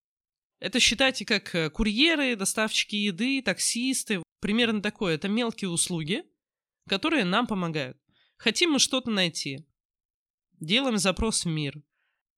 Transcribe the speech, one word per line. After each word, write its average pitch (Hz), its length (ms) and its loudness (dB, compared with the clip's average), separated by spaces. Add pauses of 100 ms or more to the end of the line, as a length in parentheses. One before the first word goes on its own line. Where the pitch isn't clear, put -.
(580)
Это 208 220 -2
считайте 262 440 2
как, - 300 -2
э, 165 160 0
курьеры, 254 640 2
доставщики 214 600 -2
еды, 208 460 0
таксисты. 226 800 -2 (180)
Примерно 214 400 2
такое. 196 340 -2
Это 156 140 -4
мелкие 214 420 -2
услуги, 170 540 -2 (640)
которые 269 360 2
нам 202 220 2
помогают. 160 520 -4 (380)
Хотим 320 360 2
мы 269 60 4
что-то 254 320 0
найти. 160 560 -2 (920)
Делаем 220 380 2
запрос 196 460 0
в 175 40 -2
мир. 151 340 -4 (560)